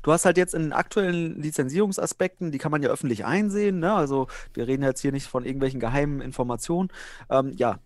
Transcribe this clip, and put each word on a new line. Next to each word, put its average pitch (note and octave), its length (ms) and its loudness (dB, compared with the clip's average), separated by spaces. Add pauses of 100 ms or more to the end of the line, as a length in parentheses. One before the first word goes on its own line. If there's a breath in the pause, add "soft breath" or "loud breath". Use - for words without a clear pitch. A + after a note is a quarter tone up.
Du D3 80 4
hast E3 120 4
halt F3 120 6
jetzt F3+ 180 2
in E3 80 0
den D3+ 100 -2
aktuellen F3 680 0
Lizenzierungsaspekten, E3 1120 -2
die C3+ 60 -2
kann D#3 120 -2
man D3 120 0
ja C3 80 4
öffentlich A#2+ 340 -2
einsehen, G3+ 560 2
ne? F3+ 120 2
Also C#3 360 2 (260 loud breath)
wir A#2 140 -4
reden C3+ 160 0
jetzt C3 160 2
hier C#3 120 0
nicht C3+ 140 -4
von B2+ 180 -4
irgendwelchen C3+ 360 -2
geheimen C#3 400 0
Informationen. C3 680 -2 (420 loud breath)
Ähm, C3+ 260 2
ja, A#2+ 300 2